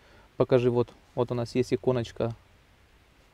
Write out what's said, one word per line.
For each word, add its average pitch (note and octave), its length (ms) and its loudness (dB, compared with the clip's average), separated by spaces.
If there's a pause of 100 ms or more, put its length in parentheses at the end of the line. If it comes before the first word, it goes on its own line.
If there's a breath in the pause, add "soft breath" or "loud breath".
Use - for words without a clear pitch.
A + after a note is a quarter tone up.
(360 soft breath)
Покажи, B2 320 2
вот, A#2+ 200 0 (260)
вот B2 160 -2
у B2+ 40 -4
нас A#2 200 -4
есть B2+ 180 0
иконочка A#2 640 -2 (1000)